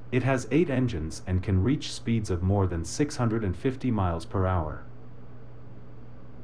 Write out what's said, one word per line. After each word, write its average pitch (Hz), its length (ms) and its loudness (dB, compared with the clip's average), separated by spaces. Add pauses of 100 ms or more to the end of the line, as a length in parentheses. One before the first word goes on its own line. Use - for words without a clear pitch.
(120)
It 123 120 2
has 131 260 2
eight 139 220 4
engines 110 560 0
and 92 160 2
can 95 200 4
reach 139 300 2
speeds 110 380 0
of 85 100 0
more 98 240 4
than 85 180 0
six - 340 0
hundred 113 260 2
and 90 120 0
fifty 131 360 0
miles 90 340 2
per 95 220 2
hour. 78 360 0 (1600)